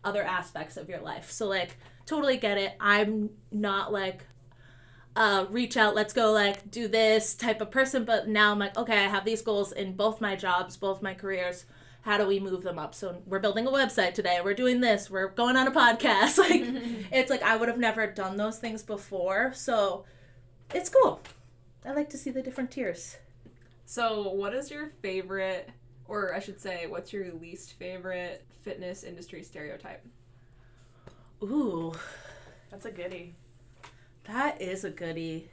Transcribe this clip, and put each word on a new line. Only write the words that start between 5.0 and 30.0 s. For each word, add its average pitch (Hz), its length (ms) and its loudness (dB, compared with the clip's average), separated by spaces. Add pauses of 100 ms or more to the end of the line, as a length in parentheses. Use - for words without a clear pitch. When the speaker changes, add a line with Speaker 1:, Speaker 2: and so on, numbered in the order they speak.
Speaker 1:
uh, 202 320 4
reach 240 280 -2
out, 214 180 6
let's 208 180 0
go, 220 180 4
like, 202 380 2
do 226 180 -6
this 220 480 4
type 226 260 -2
of - 100 -6
person. 262 340 2
But 220 220 2
now 214 240 6
I'm 208 80 0
like, 196 180 -2
"Okay, 226 280 2
I - 40 2
have 196 160 0
these 220 160 0
goals 202 300 0
in 190 240 -4
both 214 260 2
my 196 140 0
jobs, 180 420 -2
both 196 240 -2
my 190 120 -4
careers. 180 520 -4 (360)
How 208 160 0
do 202 100 4
we 196 120 2
move 185 240 -4
them 175 140 -4
up?" 147 160 -8
So 180 320 -10
we're 190 140 -2
building 214 280 0
a 262 40 0
website 262 420 2
today. 180 300 0
We're 202 100 0
doing 247 280 2
this. 214 280 2
We're 190 200 -2
going 247 280 2
on 262 100 6
a 262 40 2
podcast. 233 680 6
<laughs> 370 100 8
Like, 311 160 6
Speaker 2:
<laughs> 233 480 -6
Speaker 1:
it's 262 180 2
like, 262 140 0
I 220 140 4
would 233 120 2
have 233 100 -2
never 220 280 2
done 196 300 -6
those 214 220 -2
things 220 240 -8
before. 202 680 -2
So 202 520 0 (680)
it's 359 160 -2
cool. - 300 8 (680)
I 262 80 -8
like 294 160 -2
to 269 80 -12
see 262 140 -6
the 262 100 -2
different 254 300 -6
tiers. - 460 -6 (680)
Speaker 2:
So 214 460 -2
what 196 240 -2
is 277 160 -4
your 294 160 -10 (140)
favorite, 190 680 -4 (380)
or 196 280 -4
I 196 40 -4
should 196 200 -12
say, 175 280 -8
what's 175 260 -10
your 185 200 -8
least 170 400 -16
favorite 180 680 -10 (200)
fitness 180 400 -10
industry 170 400 -16
stereotype? - 600 -14 (1400)